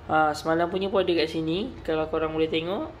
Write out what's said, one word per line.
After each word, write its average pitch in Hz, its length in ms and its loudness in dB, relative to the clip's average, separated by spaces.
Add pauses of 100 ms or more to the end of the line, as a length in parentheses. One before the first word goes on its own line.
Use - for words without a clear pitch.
Ha, 156 320 2
semalam 165 320 0
punya 190 240 -2
pun 190 80 4
ada 175 160 2
kat 170 160 0
sini, 165 480 -2
kalau 156 320 0
korang 160 240 0
boleh 160 160 2
tengok. 185 480 -2